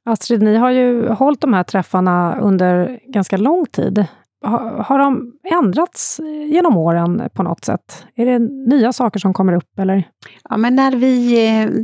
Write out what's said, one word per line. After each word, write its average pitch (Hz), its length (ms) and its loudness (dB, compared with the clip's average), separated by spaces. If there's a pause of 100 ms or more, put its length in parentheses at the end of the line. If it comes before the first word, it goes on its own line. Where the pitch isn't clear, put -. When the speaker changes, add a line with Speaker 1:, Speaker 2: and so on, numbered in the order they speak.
Speaker 1:
Astrid, 226 360 -2
ni 214 140 4
har 247 160 2
ju 247 360 0
hållit 269 340 0
de 277 120 2
här 180 100 2
träffarna 180 800 0
under 185 640 2
ganska 202 300 -2
lång 302 280 0
tid. 190 400 -2 (400)
Ha-, 226 380 -4
har 277 160 0
de 262 340 -2 (100)
ändrats 330 760 -2 (320)
genom 330 260 2
åren 170 560 0
på 180 100 -4
något - 220 -6
sätt? - 400 -8 (100)
Är 233 100 0
det 247 140 2
nya 254 540 0
saker 214 260 -2
som 185 140 0
kommer 185 200 2
upp, - 260 -4
eller? 190 240 0 (460)
Speaker 2:
Ja, 214 80 -4
men 240 180 2
när 269 160 2
vi, 240 560 2
eh, 220 220 2 (140)